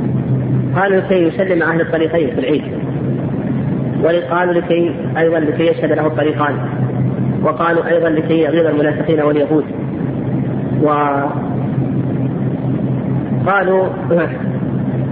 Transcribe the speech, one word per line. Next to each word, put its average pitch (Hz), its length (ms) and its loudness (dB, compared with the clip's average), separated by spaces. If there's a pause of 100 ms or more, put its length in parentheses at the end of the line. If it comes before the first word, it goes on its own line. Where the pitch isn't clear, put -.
(760)
قالوا: 196 200 4
"لكي 185 260 2
يسلم 170 400 0
أهل 165 180 0
الطريقين 160 500 0
في - 100 -4
العيد"، 143 220 0 (1400)
وقالوا: 175 520 2
"لكي"، 170 360 2 (280)
أيضا 165 200 2
لكي 151 280 0
يشهد 165 260 0
له 156 140 0
الطريقان، 147 480 0 (880)
وقالوا 165 460 0
أيضا: 165 200 2
"لكي 160 340 2
يغيظ 160 240 2
المنافقين 151 540 2
واليهود"، 147 440 2 (3750)
وقالوا، 190 400 2 (1300)